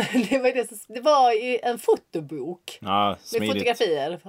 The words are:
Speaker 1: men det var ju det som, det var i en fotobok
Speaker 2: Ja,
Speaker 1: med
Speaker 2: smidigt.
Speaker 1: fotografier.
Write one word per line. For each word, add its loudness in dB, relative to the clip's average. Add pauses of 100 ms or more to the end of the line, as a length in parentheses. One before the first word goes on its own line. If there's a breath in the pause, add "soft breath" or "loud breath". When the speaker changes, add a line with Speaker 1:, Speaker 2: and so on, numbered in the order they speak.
(140)
Speaker 1:
men 2
det 2
var 0
ju 2
det -2
som, -18 (180)
det -8
var 6
i 0
en -2
fotobok -4
Speaker 2:
Ja, 2
Speaker 1:
med -2
Speaker 2:
smidigt. -4
Speaker 1:
fotografier. -2